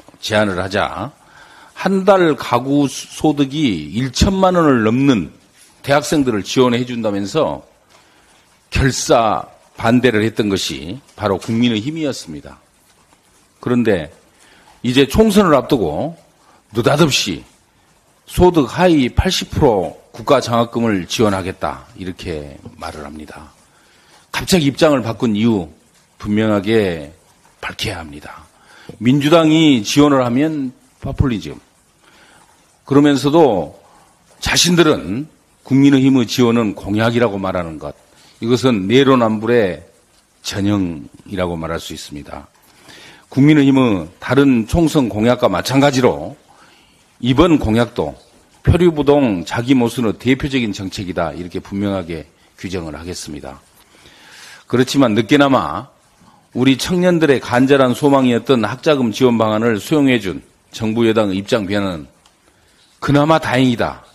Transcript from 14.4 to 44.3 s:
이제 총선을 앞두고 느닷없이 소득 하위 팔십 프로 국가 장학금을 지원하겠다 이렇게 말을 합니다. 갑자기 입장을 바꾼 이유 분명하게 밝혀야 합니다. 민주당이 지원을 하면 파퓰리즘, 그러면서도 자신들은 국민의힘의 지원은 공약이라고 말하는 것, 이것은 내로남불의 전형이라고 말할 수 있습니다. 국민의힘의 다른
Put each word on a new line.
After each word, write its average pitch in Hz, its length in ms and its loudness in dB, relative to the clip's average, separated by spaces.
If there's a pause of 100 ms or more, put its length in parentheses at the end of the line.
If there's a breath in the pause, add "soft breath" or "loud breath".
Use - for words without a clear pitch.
이제 127 260 2
총선을 202 460 4
앞두고 120 640 0 (560 soft breath)
느닷없이 131 680 0 (840)
소득 170 400 4
하위 151 440 2
팔십 - 420 -2
프로 101 500 0 (100)
국가 123 300 0
장학금을 113 640 -2
지원하겠다 92 800 -4 (100)
이렇게 85 600 -12 (200)
말을 80 280 -14
합니다. 76 460 -18 (800 soft breath)
갑자기 143 340 0
입장을 139 380 2
바꾼 113 320 -2
이유 104 340 0 (480)
분명하게 104 960 -2 (480)
밝혀야 - 380 -10
합니다. 76 460 -18 (520 loud breath)
민주당이 147 840 4
지원을 143 420 2
하면 135 480 -2 (280)
파퓰리즘, 80 580 -4 (1300 soft breath)
그러면서도 139 920 2 (600 soft breath)
자신들은 151 880 0 (360)
국민의힘의 135 600 4
지원은 117 480 0
공약이라고 110 640 -2
말하는 90 420 -6
것, 73 140 -12 (460 soft breath)
이것은 117 480 0
내로남불의 113 960 2 (580)
전형이라고 90 1160 -4
말할 80 240 -8
수 - 120 -14
있습니다. 73 540 -16 (800 loud breath)
국민의힘의 135 800 4 (120)
다른 127 480 2